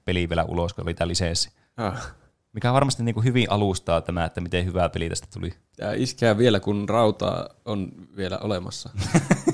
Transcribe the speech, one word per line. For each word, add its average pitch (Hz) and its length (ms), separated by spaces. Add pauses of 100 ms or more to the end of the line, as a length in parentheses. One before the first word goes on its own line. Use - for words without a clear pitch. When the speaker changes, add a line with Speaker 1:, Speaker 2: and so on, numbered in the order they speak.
Speaker 1:
peliä 90 240
vielä 82 140
ulos, 85 300
kun - 100
oli 85 100
tää 85 140
lisenssi. 87 420 (280)
Speaker 2:
Ah. 113 360 (400)
Speaker 1:
Mikä 120 200
varmasti 135 300
niinku 113 180
hyvin 120 300
alustaa 92 500
tämä, 85 240
että 87 160
miten 87 240
hyvä 87 240
peli 85 200
tästä - 240
tuli. 90 200 (240)
Speaker 2:
Tää - 160
iskää 113 440
vielä, 110 220
kun 101 300
rauta 104 600 (160)
on 101 260 (260)
vielä 95 200
olemassa. 92 560
Speaker 1:
<laughs> - 20 (580)